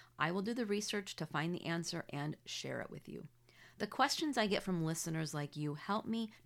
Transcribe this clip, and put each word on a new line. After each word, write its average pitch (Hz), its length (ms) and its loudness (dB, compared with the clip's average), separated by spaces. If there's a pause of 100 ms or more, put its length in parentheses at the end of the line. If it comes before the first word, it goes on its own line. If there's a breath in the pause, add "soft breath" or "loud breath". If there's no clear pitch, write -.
(200 loud breath)
I 156 120 4
will 190 100 2
do 220 120 0
the 240 120 0
research 208 500 0
to 160 100 -4
find 160 300 0
the - 100 -4
answer 165 460 -2
and 143 240 -2 (100)
share 131 360 -4
it - 100 -8
with - 160 -12
you. - 180 -8 (520 loud breath)
The - 100 -2
questions 285 500 2
I 220 80 8
get 196 160 4
from 175 220 2
listeners 160 500 0
like 147 220 -2
you 147 200 0
help 202 300 -2
me 220 280 0 (120 loud breath)